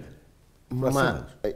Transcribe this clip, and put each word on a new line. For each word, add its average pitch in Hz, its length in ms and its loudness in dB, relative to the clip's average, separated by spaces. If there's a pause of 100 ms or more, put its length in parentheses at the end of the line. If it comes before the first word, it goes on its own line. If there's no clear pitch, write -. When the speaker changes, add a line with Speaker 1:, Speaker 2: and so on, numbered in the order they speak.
(680)
Speaker 1:
Μα, 123 120 -4 (100)
Speaker 2:
Πρωταθλήματος. 127 520 0
Speaker 1:
ε, 104 140 -2